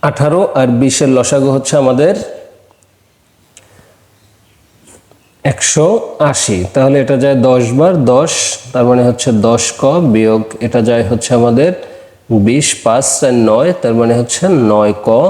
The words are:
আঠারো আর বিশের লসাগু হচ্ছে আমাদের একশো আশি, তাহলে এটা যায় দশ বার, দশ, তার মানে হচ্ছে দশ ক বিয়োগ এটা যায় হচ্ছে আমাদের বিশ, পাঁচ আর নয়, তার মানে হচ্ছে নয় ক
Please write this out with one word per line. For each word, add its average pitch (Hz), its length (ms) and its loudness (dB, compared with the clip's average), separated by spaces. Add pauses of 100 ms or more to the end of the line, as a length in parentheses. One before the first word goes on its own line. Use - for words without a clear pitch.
আঠারো 151 320 0 (180)
আর 131 80 2 (140)
বিশের 135 360 0
লসাগু 139 380 0
হচ্ছে 135 220 -4
আমাদের 143 360 2 (3250)
একশো 156 440 0 (440)
আশি, 110 260 -4 (160)
তাহলে 139 300 2
এটা 139 200 0
যায় 139 140 2 (120)
দশ 127 140 2 (160)
বার, 180 140 4 (200)
দশ, 151 180 2 (420)
তার 123 160 0
মানে 123 200 2
হচ্ছে - 200 -2 (180)
দশ 117 160 2 (160)
ক - 40 -4 (300)
বিয়োগ 110 280 2 (240)
এটা 117 160 -2
যায় 117 280 0
হচ্ছে 113 300 -4
আমাদের 120 320 2 (760)
বিশ, 139 200 0 (160)
পাঁচ 120 240 0 (200)
আর 123 80 2 (140)
নয়, 127 200 2 (120)
তার 117 180 -2
মানে 117 200 2
হচ্ছে - 240 -6 (280)
নয় 107 220 2 (140)
ক - 20 -2 (200)